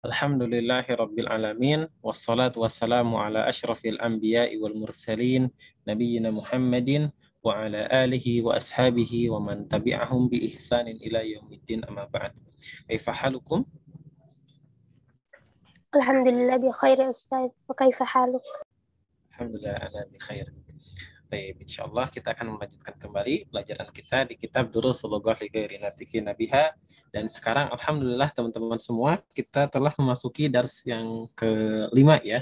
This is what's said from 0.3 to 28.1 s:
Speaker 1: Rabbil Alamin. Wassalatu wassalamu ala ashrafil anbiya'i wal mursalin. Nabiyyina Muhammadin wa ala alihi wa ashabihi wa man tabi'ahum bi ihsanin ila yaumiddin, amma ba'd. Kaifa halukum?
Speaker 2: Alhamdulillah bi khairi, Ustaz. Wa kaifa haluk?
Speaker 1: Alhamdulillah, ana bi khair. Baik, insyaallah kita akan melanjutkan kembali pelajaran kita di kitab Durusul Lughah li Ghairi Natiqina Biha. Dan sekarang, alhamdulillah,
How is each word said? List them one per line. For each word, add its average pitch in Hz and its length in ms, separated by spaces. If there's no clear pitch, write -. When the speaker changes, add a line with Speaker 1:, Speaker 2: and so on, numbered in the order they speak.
Speaker 1:
Rabbil 113 320
Alamin. 117 560
Wassalatu 117 640
wassalamu 117 560
ala 107 240
ashrafil 113 560
anbiya'i 113 560
wal 107 160
mursalin. 117 800
Nabiyyina 113 480
Muhammadin 127 800
wa 110 240
ala 107 240
alihi 127 480
wa 113 160
ashabihi 117 720
wa 107 160
man 101 240
tabi'ahum 120 640
bi 120 240
ihsanin 117 480
ila 110 240
yaumiddin, 107 560
amma 101 240
ba'd. 101 240
Kaifa 113 320
halukum? 135 480
Speaker 2:
Alhamdulillah 254 640
bi 254 160
khairi, 262 400
Ustaz. 254 400
Wa 262 80
kaifa 262 320
haluk? 254 400
Speaker 1:
Alhamdulillah, 104 560
ana 104 160
bi - 160
khair. 104 240
Baik, - 400
insyaallah - 400
kita - 240
akan 110 240
melanjutkan 104 400
kembali 104 560
pelajaran 104 400
kita - 400
di - 80
kitab 113 320
Durusul 113 400
Lughah 107 320
li 104 80
Ghairi 104 320
Natiqina 104 480
Biha. 135 400
Dan 107 160
sekarang, 135 400
alhamdulillah, 135 640